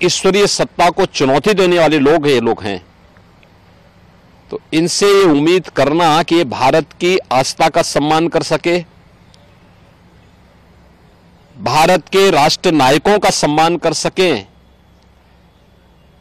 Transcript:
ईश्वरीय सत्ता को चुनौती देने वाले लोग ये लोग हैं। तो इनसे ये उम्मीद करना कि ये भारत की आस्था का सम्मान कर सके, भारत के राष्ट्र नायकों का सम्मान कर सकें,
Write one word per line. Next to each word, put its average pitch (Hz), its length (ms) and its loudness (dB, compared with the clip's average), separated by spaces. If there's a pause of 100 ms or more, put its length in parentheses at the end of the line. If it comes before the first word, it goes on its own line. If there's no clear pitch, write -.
ईश्वरीय 190 440 0
सत्ता 175 440 -2
को 180 160 -2
चुनौती 147 480 0
देने 180 240 2
वाले 156 200 2
लोग 147 280 2
ये 135 140 2
लोग 113 220 -4
हैं। 101 240 -10 (1600)
तो - 100 -12 (120)
इनसे 165 340 -2
ये 196 180 4
उम्मीद 165 440 2
करना 156 540 0
कि 165 120 -2
ये 170 100 2
भारत 135 480 -2
की - 260 -2 (140)
आस्था 135 360 0
का 165 140 0
सम्मान 156 460 0
कर 156 140 -2
सके, 170 420 -2 (2750)
भारत 165 500 0
के 196 220 2
राष्ट्र 160 420 0
नायकों 151 460 2
का 196 120 0
सम्मान 160 460 0
कर 160 160 -4
सकें, 156 540 -2 (1700)